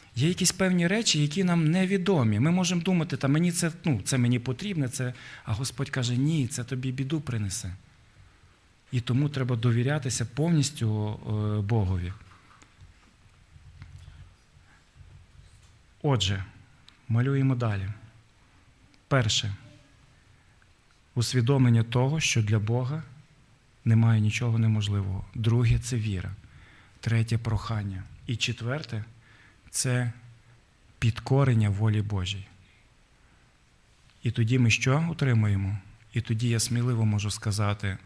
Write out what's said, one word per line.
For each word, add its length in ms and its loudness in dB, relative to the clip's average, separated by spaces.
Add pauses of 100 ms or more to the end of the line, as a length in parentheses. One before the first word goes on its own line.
(160)
Є 120 2
якісь 240 0
певні 340 2
речі, 360 2
які 220 0
нам 260 2
невідомі. 680 2
Ми 100 4
можемо 320 0
думати, 340 0
"Та 120 -2
мені 240 2
це, 200 0 (120)
ну, 200 0
це 140 0
мені 200 2
потрібне", 500 -4
це... 260 -6 (300)
а 80 -4
Господь 380 -6
каже, 260 -2
"Ні, 320 0
це 160 -6
тобі 280 -6
біду 280 -4
принесе". 540 -6 (1160)
І 80 -2
тому 280 0
треба 280 -2
довірятися 720 0
повністю, 920 0 (380)
е, 20 0
Богові. 520 0 (4000)
Отже, 420 0 (640)
малюємо 460 2
далі. 340 -2 (1200)
Перше. 460 0 (1600)
Усвідомлення 680 4
того, 380 0
що 220 0
для 160 2
Бога 440 -2 (840)
немає 360 6
нічого 380 0
неможливого. 640 0 (100)
Друге, 440 2
це 180 -4
віра. 340 -4 (720)
Третє, 380 0
прохання. 640 -4 (240)
І 100 -4
четверте, 680 -6 (680)
це 380 -2 (840)
підкорення 720 2
волі 320 0
Божій. 440 -4 (1800)
І 80 -2
тоді 280 2
ми 120 6
що 400 2
отримуємо? 680 0 (340)
І 80 -2
тоді 280 -2
я 120 2
сміливо 440 0
можу 260 0
сказати, 760 -2